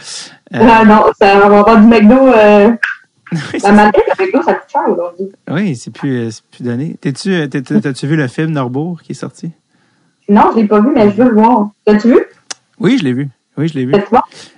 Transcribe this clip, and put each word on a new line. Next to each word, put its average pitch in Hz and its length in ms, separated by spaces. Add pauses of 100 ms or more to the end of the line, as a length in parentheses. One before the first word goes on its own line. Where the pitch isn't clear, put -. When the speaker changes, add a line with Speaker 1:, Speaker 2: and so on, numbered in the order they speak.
(540)
Speaker 1:
Euh, - 80
Speaker 2:
Ah 226 240
non, 214 200 (140)
ça 196 200
va 202 60 (120)
avoir 214 220
du 214 80
McDo, 220 260 (140)
euh, 214 440 (720)
Speaker 1:
<laughs> - 100
Oui, 339 60
c'est 196 80
Speaker 2:
Ben, - 0
Speaker 1:
ça. 208 60
Speaker 2:
malgré - 280
que 403 100 (100)
le 381 40
vélo, 359 180
ça 190 120
coûte - 160
cher 285 180
aujourd'hui. 175 380 (220)
Speaker 1:
Oui, 175 260
c'est 120 160
plus, 131 260
euh, 117 140
c'est - 140
plus - 180
donné. 123 360
T'es-tu, 165 340
euh, 160 140
t'es, 139 140
t'as-tu 147 460
vu 151 80
le 147 120
film 160 240
Norbourg 147 500
qui - 100
est - 40
sorti ? 143 360 (760)
Speaker 2:
Non, 208 260
je 226 80
l'ai 208 60
pas 208 140
vu, 233 120
mais 208 180
je 190 100
veux 254 80
le 220 60
voir. 214 340 (160)
T'as-tu 208 240
vu ? 302 100 (600)
Speaker 1:
Oui, 240 180
je 208 60
l'ai 127 100
vu. 139 160 (280)
Oui, 147 100
je 156 80
l'ai 131 100
vu. 131 80
Speaker 2:
C'était 202 180
bon ? 247 80 (380)